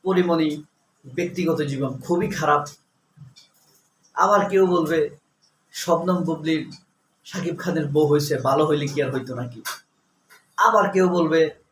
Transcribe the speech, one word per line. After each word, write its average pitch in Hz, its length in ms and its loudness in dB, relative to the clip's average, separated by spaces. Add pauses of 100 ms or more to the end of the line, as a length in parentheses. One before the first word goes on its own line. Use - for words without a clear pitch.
"পরিমণি 170 600 0 (520)
ব্যক্তিগত 170 460 -4
জীবন 135 380 -4
খুবই 175 300 -2
খারাপ।" 147 400 0 (1500)
আবার 190 360 2
কেউ 190 160 4
বলবে, 160 440 0 (600)
"শবনম 175 520 0
বুবলির 156 460 -2 (540)
শাকিব 175 340 -6
খানের 160 280 -2
বউ 147 200 2
হয়েছে, 143 320 2
ভালো 135 280 2
হইলে 147 220 0
কি 143 140 -2
আর 131 120 -4
হইতো 127 200 -6
নাকি?" 120 280 -10 (920)
আবার 208 340 4
কেউ 185 180 4
বলবে 160 420 2 (220)